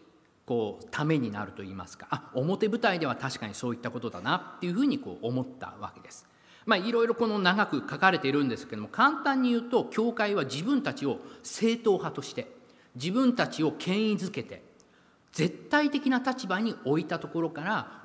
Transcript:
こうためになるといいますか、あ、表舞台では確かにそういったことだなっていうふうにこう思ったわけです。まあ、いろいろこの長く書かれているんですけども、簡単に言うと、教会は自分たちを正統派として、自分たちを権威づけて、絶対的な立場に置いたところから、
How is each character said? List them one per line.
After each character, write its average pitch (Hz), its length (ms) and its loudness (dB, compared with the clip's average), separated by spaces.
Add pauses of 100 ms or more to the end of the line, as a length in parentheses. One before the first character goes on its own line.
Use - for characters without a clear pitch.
(460)
こ 110 360 0
う - 80 -16
た 151 140 -2
め 156 140 4
に 117 120 0
な 104 140 -6
る 95 80 -10
と - 100 -12
い 95 100 -10
い - 20 -10
ま 98 120 -10
す - 120 -16
か、 - 100 -18
あ、 - 240 -6
表 180 360 0
舞 214 100 -2
台 202 200 2
で 160 80 0
は 123 100 -2
確 135 220 -6
か 113 80 -6
に 101 80 -8
そ - 140 -4
う 120 60 0
い - 20 -6
っ 120 40 -12
た 120 100 -6
こ 123 100 -8
と 117 80 -6
だ 92 140 -10
な 151 340 -2
っ - 40 -20
て 180 60 -4
い 175 40 -2
う - 20 -2
ふ 185 60 -2
う 277 80 4
に 247 120 2
こ 92 240 -12
う 110 40 -2
思 127 160 0
っ - 20 -8
た - 340 -12
わ 101 160 -10
け - 60 -20
で - 100 -20
す。 - 160 -18 (380)
ま 226 100 4
あ、 196 40 6
い 196 120 -2
ろ 233 140 4
い - 20 4
ろ 233 80 2
こ 233 140 2
の 208 100 0
長 190 280 4
く - 100 0 (120)
書 143 100 -6
か 190 120 8
れ 175 80 4
て - 80 -2
い 135 60 4
る 147 100 4
ん 135 60 2
で 110 80 -2
す - 100 -10
け - 80 -12
ど 104 80 -6
も、 107 60 -8
簡 285 300 4
単 277 220 2
に 247 100 4
言 233 100 2
う - 20 -2
と、 233 220 2
教 233 280 0
会 208 220 0
は 180 80 2
自 139 220 -4
分 254 180 2
た 170 120 -2
ち 139 120 -4
を 123 140 0 (240)
正 226 300 2
統 233 180 4
派 165 180 0
と 147 120 -6
し - 120 -10
て、 - 160 -8 (460)
自 147 160 -2
分 247 240 4
た - 100 4
ち - 160 -2
を 151 80 4
権 202 400 0
威 202 80 2
づ - 140 -4
け 131 100 -4
て、 - 220 -16 (680)
絶 - 400 -2
対 294 200 4
的 277 200 0
な 254 80 4
立 254 300 -2
場 185 120 0
に 220 140 -2 (100)
置 143 140 2
い 170 60 0
た 170 160 -4
と - 80 -8
こ 165 140 -4
ろ 160 80 0
か 151 100 -10
ら、 175 440 -6